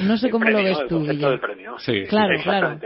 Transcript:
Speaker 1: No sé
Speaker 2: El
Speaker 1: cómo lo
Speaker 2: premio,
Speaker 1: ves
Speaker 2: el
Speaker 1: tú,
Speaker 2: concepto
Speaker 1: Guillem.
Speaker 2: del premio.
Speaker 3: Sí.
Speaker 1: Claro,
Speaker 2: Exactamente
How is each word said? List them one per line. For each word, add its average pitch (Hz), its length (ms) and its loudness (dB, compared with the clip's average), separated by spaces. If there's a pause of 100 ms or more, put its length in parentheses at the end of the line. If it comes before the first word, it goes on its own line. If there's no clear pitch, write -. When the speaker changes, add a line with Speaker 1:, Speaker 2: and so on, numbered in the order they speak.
Speaker 1:
No 214 160 2
sé 247 80 0
Speaker 2:
El 214 60 0
Speaker 1:
cómo 226 120 0
lo 226 140 4
Speaker 2:
premio, 190 120 2
Speaker 1:
ves 156 120 0
Speaker 2:
el - 60 -6
Speaker 1:
tú, 170 80 -2
Speaker 2:
concepto 151 200 0
Speaker 1:
Guillem. 143 140 2
Speaker 2:
del 123 100 0
premio. 101 380 -8
Speaker 3:
Sí. 101 320 -2
Speaker 1:
Claro, 208 240 4
Speaker 2:
Exactamente 160 520 -2